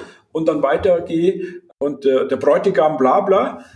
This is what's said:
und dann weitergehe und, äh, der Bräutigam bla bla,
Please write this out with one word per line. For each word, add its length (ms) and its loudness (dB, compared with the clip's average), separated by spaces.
und 160 -2
dann 140 0
weitergehe 1000 0
und, 280 -4
äh, 220 2
der 80 -2
Bräutigam 600 2
bla 240 2
bla, 440 -2